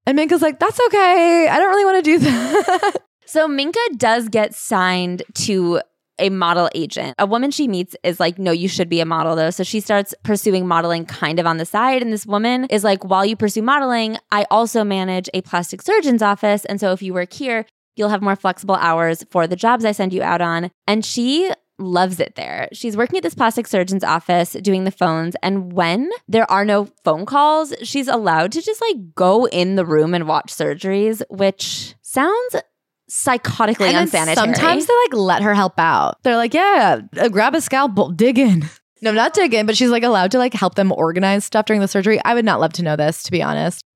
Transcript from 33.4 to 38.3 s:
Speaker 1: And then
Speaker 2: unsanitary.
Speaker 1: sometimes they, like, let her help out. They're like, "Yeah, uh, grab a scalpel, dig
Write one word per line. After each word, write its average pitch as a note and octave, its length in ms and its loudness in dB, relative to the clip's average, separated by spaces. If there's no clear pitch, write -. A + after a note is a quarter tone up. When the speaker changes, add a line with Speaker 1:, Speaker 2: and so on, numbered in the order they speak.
Speaker 1:
And D#3+ 100 2
then E3+ 60 2
Speaker 2:
unsanitary. D#3+ 320 0
Speaker 1:
sometimes B3 520 0
they, A#4+ 80 2
like, D4 100 -2
let F#3+ 280 2
her G#3 120 2
help G3 240 0
out. C#3 460 2
They're A#3+ 120 2
like, A#3 160 0
"Yeah, D4 480 4
uh, A3+ 100 2
grab G#3+ 260 2
a D#4+ 60 2
scalpel, A3+ 500 0
dig A3+ 280 2